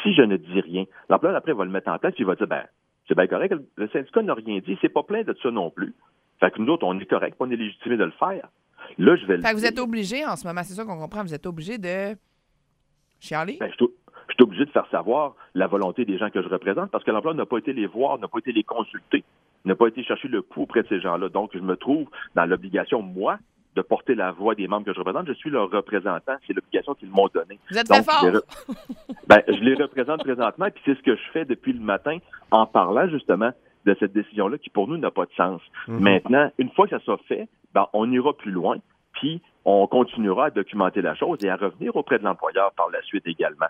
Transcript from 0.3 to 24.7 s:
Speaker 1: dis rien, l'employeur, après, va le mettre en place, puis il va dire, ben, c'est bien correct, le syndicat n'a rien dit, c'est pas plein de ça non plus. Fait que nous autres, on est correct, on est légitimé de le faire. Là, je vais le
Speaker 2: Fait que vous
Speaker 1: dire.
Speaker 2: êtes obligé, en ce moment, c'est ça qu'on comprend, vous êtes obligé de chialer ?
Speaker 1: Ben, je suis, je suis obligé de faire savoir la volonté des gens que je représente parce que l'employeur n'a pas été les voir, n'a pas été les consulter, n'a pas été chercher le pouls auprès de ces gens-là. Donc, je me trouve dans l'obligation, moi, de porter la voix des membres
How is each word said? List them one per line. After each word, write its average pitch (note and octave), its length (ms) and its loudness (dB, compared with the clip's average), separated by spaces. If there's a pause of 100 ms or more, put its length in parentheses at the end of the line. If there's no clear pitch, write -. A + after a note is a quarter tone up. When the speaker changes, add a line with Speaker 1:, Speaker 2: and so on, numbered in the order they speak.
Speaker 1:
dis F2 240 -4
rien, F2 220 -4 (260)
l'employeur, D#3 260 4
après, D#3 160 -2
va G2+ 140 -2
le F#2 40 -6
mettre F#2+ 200 -4
en E2 80 -2
place, F3+ 160 -2
puis - 80 -4
il G2+ 40 -2
va F#2 80 2
dire, G2+ 120 -2
ben, D#2 160 -2 (460)
c'est - 60 2
bien F#2 120 4
correct, A#2+ 280 0 (220)
le G#2+ 120 -6
syndicat D#3+ 340 -2
n'a F#3+ 100 -2
rien A2 280 -6
dit, F#3 200 -6
c'est E3 80 4
pas D3 140 -2
plein G#3+ 200 -4
de E3+ 200 -6
ça B2+ 80 0
non G2+ 180 -4
plus. - 260 -8 (440)
Fait F#2 120 4
que G#2+ 120 -4
nous B2+ 100 2
autres, G#2+ 140 0
on F#2 120 -2
est F#2+ 60 -10
correct, F2 340 -2
on B2+ 120 -4
est A#2+ 60 -2
légitimé A2+ 420 -4
de G2 60 2
le D#2+ 80 -2
faire. F#3 360 -4 (480)
Là, F3 200 6
je - 100 -4
vais F#2 100 2
le E2+ 60 -4
Speaker 2:
Fait A#3 80 0
que A3 40 2
vous G#3+ 60 -4
Speaker 1:
dire. A#3 80 2
Speaker 2:
êtes A#3 100 -4
obligé, A3+ 460 -4
en A3 120 -4
ce F#3 100 -10
moment, F3 160 -6
c'est F#3 120 -14
ça G#3+ 120 -10
qu'on F#3 120 -10
comprend, D#3+ 240 -10
vous E3 120 -8
êtes C#3+ 120 -10
obligé F3 300 -10
de G3 380 -6 (1080)
chialer ? E3+ 400 -6
Speaker 1:
Ben, - 100 -4
je - 40 -16
suis, - 180 2 (360)
je - 60 -8
suis - 100 8
obligé G#2+ 200 0
de C#3+ 60 -4
faire - 200 0
savoir A#2+ 440 -2 (200)
la F#2 120 0
volonté F#2+ 380 -2
des G2 140 -4
gens G#2 120 -4
que F#2+ 120 -2
je F2+ 60 -8
représente F#2+ 420 -4
parce G#2 140 -4
que - 60 0
l'employeur C3+ 260 -2
n'a A#2 100 -4
pas B2+ 120 -2
été C3 140 -4
les A2+ 140 -4
voir, B2+ 320 -2
n'a G2 100 -8
pas A#2 100 -8
été A#2+ 140 -6
les A2 120 2
consulter, - 600 -4 (400)
n'a F#2+ 100 2
pas A#2 140 6
été A#2 160 -8
chercher A#2+ 240 -4
le A2 140 -4
pouls - 200 -8
auprès A#2 200 0
de - 60 -8
ces F#2+ 120 -2
gens-là. F2+ 280 -4
Donc, G2 260 -4
je F#2+ 60 -10
me F#2 160 -2
trouve D3 300 -2 (280)
dans E2+ 120 2
l'obligation, F#2 560 -2
moi, G2 360 -4 (380)
de F#2 60 0
porter - 340 -2
la F#2 160 -2
voix G2+ 240 -2
des F#2+ 100 -4
membres G#2 180 -2